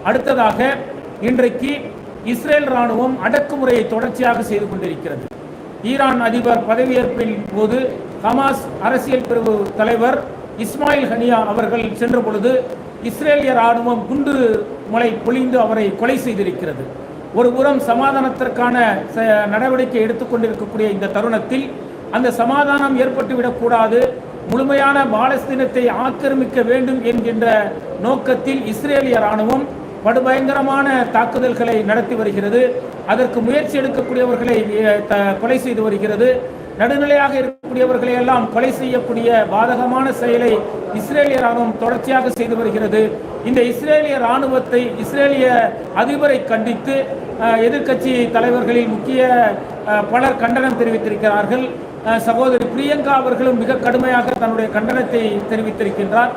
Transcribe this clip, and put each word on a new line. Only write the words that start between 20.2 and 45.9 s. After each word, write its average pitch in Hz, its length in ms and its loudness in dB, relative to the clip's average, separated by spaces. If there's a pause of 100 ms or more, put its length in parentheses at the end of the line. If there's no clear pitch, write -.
இந்த 190 160 -2
தருணத்தில் 233 640 -2 (400)
அந்த 240 200 0
சமாதானம் 277 680 2
ஏற்பட்டுவிடக்கூடாது, 240 1120 0 (400)
முழுமையான 277 540 2
பாலஸ்தீனத்தை 254 840 0
ஆக்கிரமிக்க 254 760 -2
வேண்டும் 254 420 0
என்கின்ற 226 680 0 (300)
நோக்கத்தில் 262 600 0
இஸ்ரேலிய 254 580 0
ராணுவம் 220 440 0 (420)
படுபயங்கரமான 269 1080 2
தாக்குதல்களை 233 720 0
நடத்தி 226 320 0
வருகிறது. 208 580 2 (340)
அதற்கு 240 320 2
முயற்சி 277 400 0
எடுக்கக்கூடியவர்களை, 240 1040 0
எ, 208 240 4
த-, 196 340 0
கொலை 254 180 2
செய்து 247 220 -2
வருகிறது. 214 580 2 (400)
நடுநிலையாக 277 600 2
இருக்கக்கூடியவர்களை 254 760 0
எல்லாம் 247 380 2
கொலை 247 180 2
செய்யக்கூடிய 233 840 0
பாதகமான 247 580 0
செயலை 240 480 2 (340)
இஸ்ரேலிய 277 460 2
ராணுவம் 233 400 0
தொடர்ச்சியாக 254 500 0
செய்து 233 280 -2
வருகிறது. 214 760 0 (120)
இந்த 247 160 2
இஸ்ரேலிய 294 560 2
ராணுவத்தை, 254 840 0
இஸ்ரேலிய 254 720 2 (260)